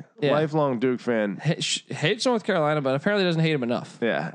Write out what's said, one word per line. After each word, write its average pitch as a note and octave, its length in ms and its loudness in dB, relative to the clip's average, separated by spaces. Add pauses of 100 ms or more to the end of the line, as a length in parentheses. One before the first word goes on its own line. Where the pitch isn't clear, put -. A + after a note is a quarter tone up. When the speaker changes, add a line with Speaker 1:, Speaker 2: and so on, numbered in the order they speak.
(220)
Speaker 1:
Yeah. C#3+ 100 2
Speaker 2:
lifelong D3 480 2
Duke B2 220 2
fan. G#2+ 420 0
Speaker 1:
Ha-, D#3+ 160 0
sh-, - 300 -4
hates D#3+ 360 -2
North B3 180 0
Carolina, D3+ 380 2
but C3+ 140 0
apparently G3+ 300 0
doesn't E3 160 2
hate D#3+ 100 2
him C#3 120 0
enough. A#2 380 -4
Speaker 2:
Yeah, F2+ 340 0